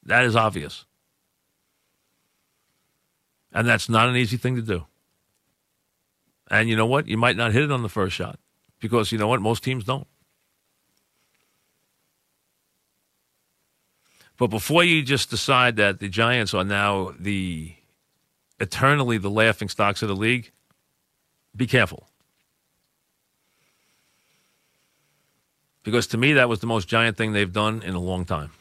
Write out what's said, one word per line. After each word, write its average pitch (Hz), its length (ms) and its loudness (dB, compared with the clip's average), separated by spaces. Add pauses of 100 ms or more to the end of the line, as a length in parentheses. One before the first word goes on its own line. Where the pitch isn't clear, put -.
That 120 200 4
is 117 120 2
obvious. 95 500 0 (2750)
And 110 160 0
that's 113 200 0
not 117 220 4
an 123 60 0
easy 123 220 0
thing 127 180 -2
to 117 60 -4
do. 92 260 -6 (1600)
And 110 200 2
you 113 60 2
know 110 100 2
what? 135 220 0
You 107 100 -2
might 117 180 2
not 113 160 0
hit 127 120 4
it 147 80 0
on 123 120 -2
the 104 60 -6
first 95 260 -2
shot - 240 -8 (400)
because, 113 320 0
you 117 60 -2
know 107 100 0
what? 117 140 0
Most 110 220 -2
teams 131 200 -6
don't. 127 240 -6 (4000)
But 123 100 2
before 127 360 2
you 165 180 2
just 135 280 -2
decide 123 480 2
that 101 220 2
the 98 100 -8
Giants 117 440 0
are 92 120 0
now 101 520 -2
the, 87 560 -6 (840)
eternally 127 580 0
the 98 120 -4
laughing 110 400 2
stocks 101 320 -2
of 110 80 -4
the 98 60 -2
league, 117 360 -2 (1040)
be 113 120 -2
careful. - 400 0 (3750)
Because 110 240 0
to 120 100 -4
me, 139 160 2
that 127 160 6
was 110 100 0
the 113 80 -6
most 110 200 0
Giant 113 280 2
thing 110 160 -2
they've 101 220 0
done 107 280 -2
in 92 140 -6
a 87 40 -2
long 90 260 -4
time. 76 360 -6